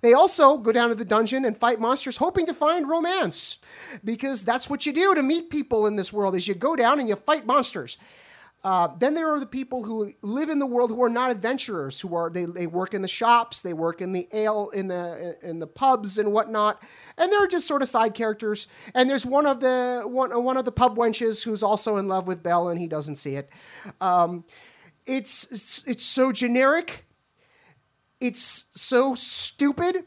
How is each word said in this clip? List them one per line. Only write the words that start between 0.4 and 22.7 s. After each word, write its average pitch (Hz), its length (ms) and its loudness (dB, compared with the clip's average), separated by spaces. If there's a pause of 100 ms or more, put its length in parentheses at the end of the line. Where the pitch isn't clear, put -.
go 226 120 0
down 233 200 4
to 233 40 0
the 220 100 -6
dungeon 226 400 0
and 214 120 -2
fight 233 240 0
monsters 247 380 -2
hoping 349 280 0
to 339 80 -4
find 311 340 0
romance, 330 720 -2 (460)
because 226 400 -4
that's 233 260 -2
what 277 160 -4
you 294 60 -2
do 370 200 4
to 311 120 2
meet 330 260 -2
people 233 380 0
in 214 80 -2
this 190 160 -4
world, 196 240 0
is 185 100 -4
you 196 80 -2
go 262 220 -2
down 262 240 4
and 247 80 -2
you 202 80 0
fight 294 300 -2
monsters. 226 520 -2 (640)
Uh, 185 260 2 (120)
then 277 140 2
there 320 180 0
are 294 80 -2
the 269 60 -8
people 254 360 -6
who 214 300 -4 (100)
live 269 280 -4
in 294 100 0
the 277 60 0
world 240 260 2
who 233 100 0
are 240 60 4
not 247 240 0
adventurers, 202 680 -4
who 175 140 -8
are, 170 160 -2
they, 175 140 -4
they 175 240 -6
work 175 260 -4
in 190 80 -4
the 185 60 -4
shops, 233 540 2
they 180 100 -6
work 165 280 -4
in 185 120 -6
the 180 200 -4
ale, 214 360 -2
in 196 180 -6
the, 175 560 -8
in 165 160 -8
the 160 80 -8
pubs 214 500 0
and 214 160 0
whatnot, 214 480 0 (360)
and 359 160 2
they're 403 160 4
just 349 180 -2
sort 285 160 0
of 262 60 -2
side 220 260 2
characters. 214 540 -4 (260)
And 254 160 4
there's 269 160 -2
one 285 200 4
of 269 120 2
the, 247 460 0
one, 247 400 0
one 254 120 2
of 262 80 0
the 240 60 -2
pub 233 260 4
wenches 226 460 0
who's 220 220 -4
also 208 320 0
in 196 100 -2
love 190 220 -2
with 175 120 -4
Belle, 175 280 2
and 170 100 -4